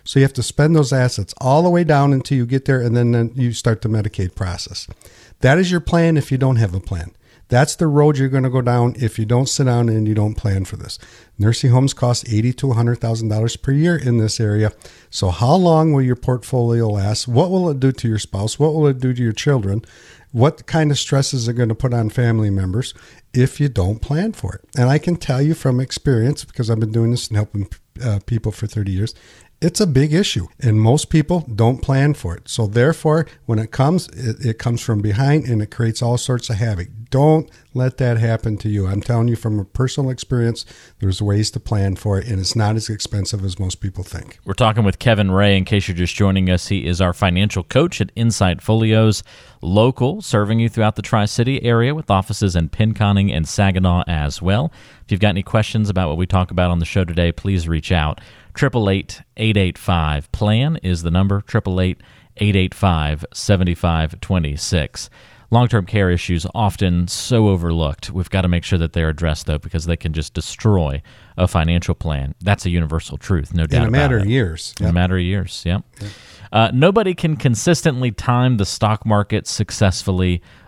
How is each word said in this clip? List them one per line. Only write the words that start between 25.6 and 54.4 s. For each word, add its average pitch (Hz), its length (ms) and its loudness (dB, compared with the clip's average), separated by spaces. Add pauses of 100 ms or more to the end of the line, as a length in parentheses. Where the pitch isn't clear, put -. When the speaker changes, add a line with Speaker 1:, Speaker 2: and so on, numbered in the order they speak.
Speaker 1:
experience, 123 640 0
because 113 240 -6
I've 113 100 0
been 110 120 -2
doing 113 180 2
this 120 200 -4
and 107 80 -2
helping, 104 300 -4 (360)
uh, 104 240 -2
people 113 240 -4
for 110 160 -8
thirty 101 240 -4
years, 95 240 -4 (460)
it's 170 200 0
a 202 60 2
big 147 260 2
issue, 160 340 0 (140)
and 110 180 2
most 117 300 2
people 165 320 2 (120)
don't 117 280 0
plan 139 320 2
for 85 200 -8
it. - 140 -14
So - 180 -2
therefore, 151 640 2 (180)
when 113 140 0
it 110 120 -6
comes, 160 380 0
it, 117 360 -6
it 113 120 -2
comes 120 220 -2
from 107 220 -2
behind, 127 480 2
and 113 120 0
it 104 80 -6
creates 113 320 -2
all 120 160 0
sorts 123 320 -4
of 117 60 -4
havoc. 98 320 -2 (220)
Don't 156 400 4 (240)
let 127 240 -2
that 120 200 0
happen 113 420 0
to 107 100 -4
you. 101 180 0
I'm 101 140 -2
telling 117 260 0
you 120 80 0
from 107 240 -4
a 98 60 -4
personal 131 460 -2
experience, 120 540 -2 (340)
there's 95 220 -2
ways 104 300 0
to - 80 -6
plan 98 380 -2
for 98 220 -2
it, 92 100 -8
and 98 100 -2
it's 92 160 -4
not 110 220 0
as 107 120 -6
expensive 104 540 -6
as 92 160 -6
most 92 220 -6
people 98 220 -6
think. - 420 -16
Speaker 2:
We're 95 80 -4
talking 113 320 2
with 95 140 0
Kevin 104 300 2
Ray. 98 280 4
In 92 80 0
case 101 240 0
you're 87 80 -4
just 87 180 -2
joining 95 340 2
us, 90 200 0
he 90 160 -2
is 85 160 0
our 87 120 2
financial 92 500 0
coach 165 360 -2
at - 160 -4
Insight 104 460 0
Folios, 110 640 2 (380)
local, 127 600 2
serving 107 380 0
you 113 100 2
throughout 107 260 0
the 107 60 -8
Tri-City 117 640 -2
area 120 300 2
with 156 160 -6
offices 98 460 0
in 82 140 0
Pinconning 101 680 2
and 78 100 -2
Saginaw 92 640 2
as 76 340 -2